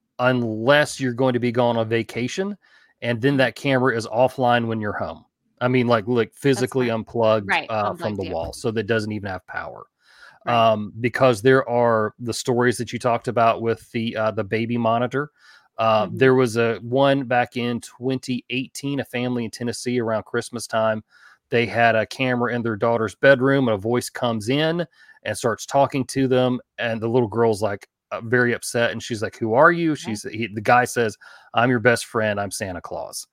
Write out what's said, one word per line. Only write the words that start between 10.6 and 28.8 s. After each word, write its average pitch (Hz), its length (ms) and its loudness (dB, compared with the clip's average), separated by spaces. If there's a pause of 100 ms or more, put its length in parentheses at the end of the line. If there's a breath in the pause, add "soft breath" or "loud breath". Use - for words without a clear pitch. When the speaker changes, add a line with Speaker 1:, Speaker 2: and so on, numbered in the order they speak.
Speaker 1:
Um, 104 280 -4
because 120 400 2
there 131 280 4
are 117 500 2
the 117 140 -6
stories 120 440 0
that 117 160 -8
you 117 60 -6
talked 117 280 -2
about 113 340 2
with 113 300 -4
the, 117 260 -4
uh, 110 140 0
the 107 120 -4
baby 113 340 -4
monitor. 120 540 -2 (460 soft breath)
Uh, 107 300 2
Speaker 2:
Mm-hmm. 113 100 -10
Speaker 1:
there 131 180 6
was 123 220 0
a 117 240 0
one 139 440 2
back 123 320 -2
in 120 240 -2
twenty 127 680 -6
eighteen, 135 500 -6
a 113 60 -6
family 123 400 -4
in 104 60 -8
Tennessee 123 480 -4
around 110 260 -2
Christmas 117 420 -8
time. 110 360 -2 (460 soft breath)
They 120 160 2
had 113 300 4
a 110 100 2
camera 123 480 -2
in 120 100 -4
their 113 140 -2
daughter's 117 380 0
bedroom, 139 520 4
and 110 80 2
a - 40 -4
voice 117 300 -2
comes 113 400 -4
in 160 360 0 (380 soft breath)
and 104 140 -4
starts - 280 -2
talking 139 420 0
to 135 200 0
them, 127 320 2 (180)
and 113 240 -4
the 113 80 -4
little 120 180 2
girl's, 110 340 0
like, 101 260 -4 (240)
uh, 98 100 -6
very 120 320 2
upset, 117 380 -2